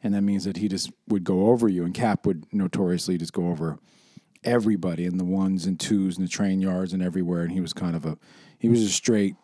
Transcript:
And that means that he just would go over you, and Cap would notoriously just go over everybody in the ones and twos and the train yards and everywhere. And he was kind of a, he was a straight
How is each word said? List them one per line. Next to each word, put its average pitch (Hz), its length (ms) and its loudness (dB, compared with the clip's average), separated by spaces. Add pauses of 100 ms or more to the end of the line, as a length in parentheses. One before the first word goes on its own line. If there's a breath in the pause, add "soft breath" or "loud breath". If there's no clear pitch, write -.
And 101 100 0
that 101 80 2
means 101 220 2
that 95 140 -4
he 104 100 -2
just 95 240 -4 (160)
would 98 160 0
go 95 240 4
over 117 200 6
you, 90 160 0
and 87 80 -2
Cap 104 360 0
would 85 260 -2
notoriously 92 640 0
just 82 160 -6
go 87 140 -2
over 80 320 -4 (640 soft breath)
everybody 101 600 0
in 90 140 -2
the 92 80 0
ones 95 400 0
and 92 140 -2
twos 98 360 0
and 92 120 -4
the - 20 -4
train 95 320 0
yards 92 320 -2
and 95 80 -2
everywhere. 90 400 -2
And 85 120 -2
he 95 60 -2
was 85 140 -4
kind 87 220 -4
of 80 100 -6
a, 78 140 -6 (400 loud breath)
he 117 100 2
was 117 140 6
a 104 60 2
straight 101 540 2